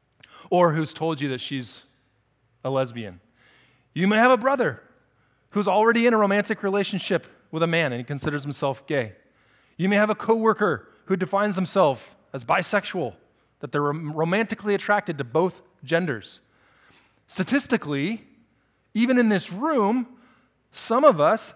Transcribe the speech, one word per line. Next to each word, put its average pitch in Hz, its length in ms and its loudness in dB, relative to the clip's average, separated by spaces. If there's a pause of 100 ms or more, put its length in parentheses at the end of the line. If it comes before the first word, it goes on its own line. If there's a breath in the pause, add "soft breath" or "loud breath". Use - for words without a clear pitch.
(500 loud breath)
or 175 240 4
who's 156 200 -4
told 160 280 -4
you 143 80 -2
that 131 100 -6
she's 127 440 -10 (840)
a 131 40 -4
lesbian. 117 520 -4 (720 soft breath)
You 175 160 0
may 214 80 2
have 240 140 6
a 254 40 6
brother 240 480 0 (680)
who's 202 140 0
already 220 380 4
in 240 80 4
a 220 40 4
romantic 208 440 0
relationship 196 640 -2 (240)
with 160 140 -2
a 165 40 2
man 165 240 0
and 120 80 -6
he 127 40 -8
considers 143 400 -6
himself 139 420 -6
gay. 120 280 -2 (640 soft breath)
You 185 120 0
may 202 60 2
have 214 160 2
a - 20 -2
coworker 214 760 0 (180 soft breath)
who 185 100 -2
defines 196 400 -2
themselves 170 460 2 (320)
as 123 120 -12
bisexual, 180 720 -2 (440)
that 143 120 -12
they're 147 100 0
rom-, 156 300 -4
romantically 196 640 -2
attracted 196 420 -2
to 135 60 -6
both 156 400 -2 (200)
genders. 151 580 -4 (840 soft breath)
Statistically, 190 1000 -2 (680)
even 247 240 2
in 233 120 4
this 202 220 0
room, 233 540 0 (680 soft breath)
some - 320 0
of 240 160 8
us 175 360 2